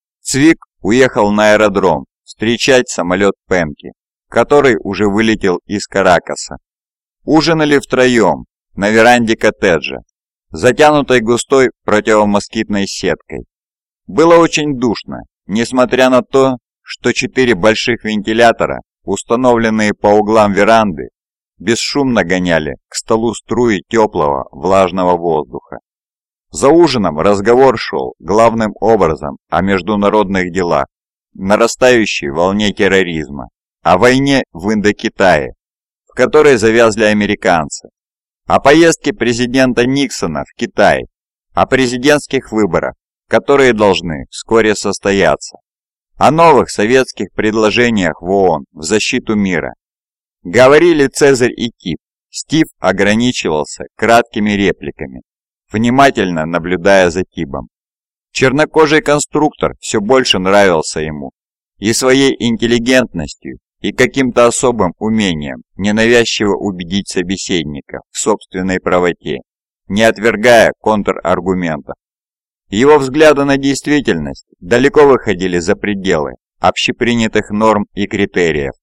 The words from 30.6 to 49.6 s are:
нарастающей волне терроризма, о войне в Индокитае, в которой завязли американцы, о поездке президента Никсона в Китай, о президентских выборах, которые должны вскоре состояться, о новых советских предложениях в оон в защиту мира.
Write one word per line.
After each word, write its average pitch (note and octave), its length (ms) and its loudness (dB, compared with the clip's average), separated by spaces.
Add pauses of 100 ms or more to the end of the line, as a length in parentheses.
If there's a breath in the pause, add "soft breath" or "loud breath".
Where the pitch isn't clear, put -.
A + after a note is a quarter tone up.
нарастающей A2 960 0
волне F#2+ 420 -2
терроризма, E2 760 -2 (340)
о F2+ 160 2
войне C3 540 0
в F2+ 200 -6
Индокитае, G2 800 0 (540)
в - 80 -20
которой C#3 420 4
завязли A2 480 2
американцы, G2 840 -2 (580)
о F#2+ 140 2
поездке D#3 520 2
президента A#2+ 720 -2
Никсона A#2 580 -4
в - 120 -20
Китай, F2 500 0 (460)
о F#2 140 -2
президентских C3 840 -2
выборах, E2 420 -2 (340)
которые C3+ 440 2
должны F2 580 0
вскоре A2 460 0
состояться, G2 800 -2 (580)
о G#2+ 140 2
новых D#3 400 4
советских A2+ 640 -2
предложениях G#2+ 880 0
в E2+ 80 -6
оон F2+ 420 0
в D2+ 100 -20
защиту G#2+ 520 -2
мира. F2 400 -2 (720)